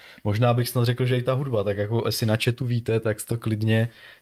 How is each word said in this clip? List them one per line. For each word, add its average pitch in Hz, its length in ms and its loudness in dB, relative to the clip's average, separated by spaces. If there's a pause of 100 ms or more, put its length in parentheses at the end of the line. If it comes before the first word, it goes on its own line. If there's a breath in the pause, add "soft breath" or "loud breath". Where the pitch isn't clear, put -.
(240 loud breath)
možná 117 300 2
bych 120 140 0
snad 120 160 0
řekl, 123 220 0
že 127 100 2
i 123 60 0
ta 127 100 -2
hudba, 127 320 -2
tak 101 120 -2
jako 104 300 -2
jestli 113 200 -2
na 110 180 4
chatu 123 220 0
víte, 117 340 0
tak 107 200 -2
si - 60 -14
to 117 120 -2
klidně 110 500 2 (340 loud breath)